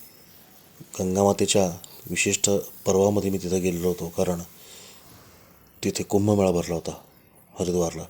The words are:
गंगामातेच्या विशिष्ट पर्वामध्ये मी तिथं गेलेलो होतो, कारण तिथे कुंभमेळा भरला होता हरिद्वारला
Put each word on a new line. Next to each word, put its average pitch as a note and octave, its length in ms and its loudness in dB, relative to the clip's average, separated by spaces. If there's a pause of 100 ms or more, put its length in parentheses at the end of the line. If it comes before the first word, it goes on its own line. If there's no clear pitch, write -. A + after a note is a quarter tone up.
(1000)
गंगामातेच्या G2 640 2 (440)
विशिष्ट G2 400 0 (360)
पर्वामध्ये G2 440 2
मी G2 80 -2
तिथं F2+ 240 -2
गेलेलो F2+ 260 -2
होतो, F2 200 -4
कारण F2 320 -2 (1400)
तिथे F#2+ 180 -2
कुंभमेळा G2+ 480 2
भरला F2 240 -2
होता E2 160 -6 (680)
हरिद्वारला E2+ 500 -2